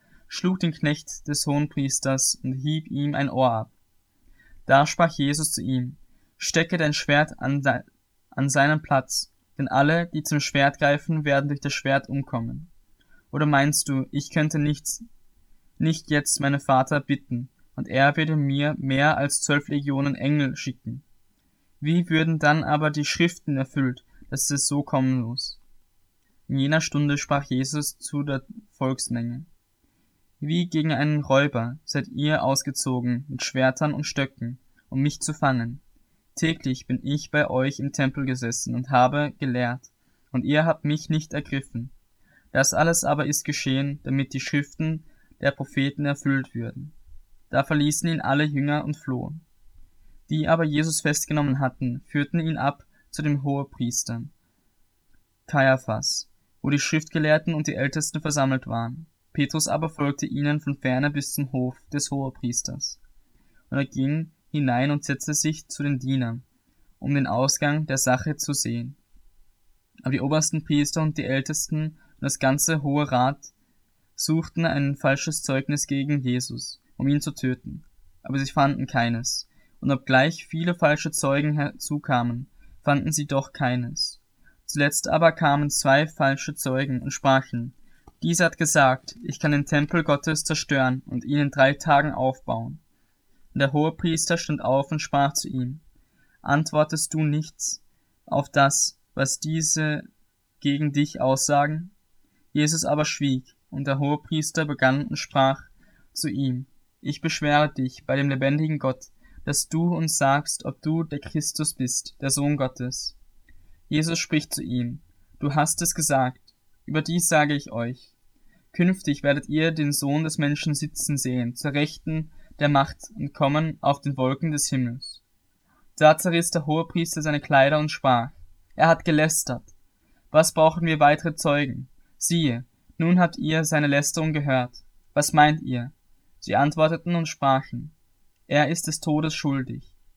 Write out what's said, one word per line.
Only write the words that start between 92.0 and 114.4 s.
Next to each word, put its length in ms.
aufbauen." 680
Und 60
der 120
Hohepriester 640
stand 260
auf 280
und 80
sprach 340
zu 160
ihm: 320
"Antwortest 720
du 80
nichts 600
auf 240
das, 480
was 240
diese 640
gegen 320
dich 280
aussagen?" 720
Jesus 320
aber 200
schwieg, 520
und 160
der 140
Hohepriester 640
begann 400
und 100
sprach 460
zu 160
ihm: 380
"Ich 200
beschwere 520
dich 320
bei 120
dem 120
lebendigen 500
Gott, 280
dass 260
du 260
uns 220
sagst, 480
ob 160
du 220
der 160
Christus 520
bist, 480
der 80
Sohn 300
Gottes." 560
Jesus 280
spricht 340